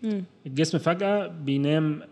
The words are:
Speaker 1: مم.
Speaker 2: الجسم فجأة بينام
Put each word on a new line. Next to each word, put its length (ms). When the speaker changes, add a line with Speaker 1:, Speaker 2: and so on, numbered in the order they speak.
Speaker 1:
مم. 140
Speaker 2:
الجسم 320
فجأة 480
بينام 720